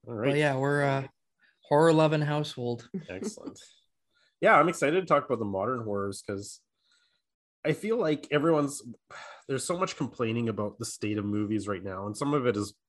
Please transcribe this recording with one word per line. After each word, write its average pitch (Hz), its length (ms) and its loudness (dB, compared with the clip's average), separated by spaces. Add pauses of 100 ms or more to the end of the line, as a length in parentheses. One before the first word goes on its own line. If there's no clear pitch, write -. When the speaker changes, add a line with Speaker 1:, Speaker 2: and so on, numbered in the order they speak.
Speaker 1:
All 117 80 -10
right. 113 140 0
Speaker 2:
well, 143 80 2
yeah, 147 180 4
we're 143 280 2
a 135 260 0 (540)
horror-loving 156 600 6
household. 143 680 -4 (100)
<laughs> 160 120 -12
Speaker 1:
Excellent. - 480 -10 (840)
Yeah, 208 180 8
I'm 160 80 6
excited 165 320 2
to 175 60 -8
talk 143 180 4
about 120 140 -2
the 110 80 -2
modern 107 360 -2
horrors 101 400 -4
'cause 101 380 -8 (1040)
I 156 80 0
feel 220 240 -2
like 156 340 -2
everyone's, 147 520 2 (680)
there's 135 160 -4
so 175 140 -4
much 185 180 -4
complaining 117 540 -2
about 104 280 -4
the 117 60 -6
state 104 320 -4
of 104 80 -2
movies 104 420 -2
right 95 160 -4
now, 98 240 -8
and 104 80 -6
some 143 200 0
of 131 120 2
it 110 80 2
is 101 200 -2 (140)